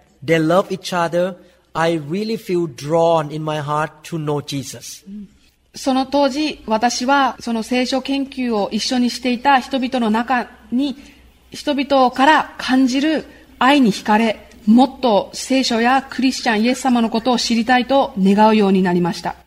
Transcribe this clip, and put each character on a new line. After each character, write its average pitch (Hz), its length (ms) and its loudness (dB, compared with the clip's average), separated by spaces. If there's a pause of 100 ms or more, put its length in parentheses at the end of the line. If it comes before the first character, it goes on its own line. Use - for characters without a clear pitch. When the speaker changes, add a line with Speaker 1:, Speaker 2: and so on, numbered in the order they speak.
(220)
Speaker 1:
they 160 240 0
love 180 220 2
each 190 260 -8
other, 175 440 -2 (360)
I 165 260 0
really 202 380 -6
feel 175 300 -4
drawn 156 680 0
in 156 100 -8
my 151 180 -4
heart 151 300 -4 (120)
to 170 140 -10
know 147 240 -4
Jesus. - 640 -12 (680)
Speaker 2:
そ - 200 -4
の 262 120 0
当 277 220 2
時、 285 380 -4
私 226 400 -2
は 269 340 2
そ 233 140 -6
の 220 100 -4
聖 247 220 -2
書 254 160 -2
研 269 240 -4
究 254 300 -4
を 202 160 -2
一 208 100 -2
緒 262 160 -2
に 247 120 2
し - 120 -10
て 254 100 -2
い 240 80 -2
た 277 200 4
人 262 200 -4
々 254 220 -4
の 226 80 0
中 233 400 -2 (220)
に、 262 260 -4 (540)
人 285 240 -4
々 262 360 2
か 262 140 2
ら 302 320 2
感 262 300 2
じ 247 120 0
る 302 260 0 (340)
愛 277 200 4
に 226 140 4
惹 - 100 -8
か 214 140 2
れ、 226 320 -2 (160)
も 233 200 6
っ 262 140 -6
と 214 340 2
聖 262 300 -2
書 240 160 0
や 254 300 2
ク - 120 -6
リ 254 120 2
ス - 100 -10
チ 262 60 -2
ャ 214 100 0
ン 220 40 2
イ 233 40 2
エ 254 80 2
ス - 60 -10
様 240 200 2
の 226 80 0
こ 226 120 -2
と 254 100 0
を 240 60 2
知 233 180 -2
り 226 100 0
た 254 140 2
い 240 60 -2
と 269 320 0
願 202 320 6
う 220 60 4
よ 208 120 4
う 190 60 4
に 190 100 4
な 185 80 2
り 175 80 2
ま 170 140 0
し - 80 -12
た。 - 140 -8 (120)